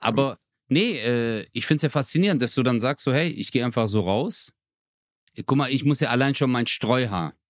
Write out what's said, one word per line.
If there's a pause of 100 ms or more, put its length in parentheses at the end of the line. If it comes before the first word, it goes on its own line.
aber, (300)
nee,
äh,
ich
find's
ja
faszinierend,
dass
du
dann
sagst
so,
„Hey,
ich
geh
einfach
so
raus.“ (960)
Guck
mal,
ich
muss
ja
allein
schon
mein
Streuhaar. (160)